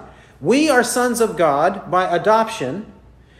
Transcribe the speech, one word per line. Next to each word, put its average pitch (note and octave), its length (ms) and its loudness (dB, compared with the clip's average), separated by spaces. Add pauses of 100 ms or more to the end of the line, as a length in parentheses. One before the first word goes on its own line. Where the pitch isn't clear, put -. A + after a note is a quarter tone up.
(400)
We C4+ 300 2
are B3 140 4
sons A#3+ 360 -2
of G#3 160 0
God D#3+ 560 0
by F3+ 140 0
adoption, F#3 800 -2 (540)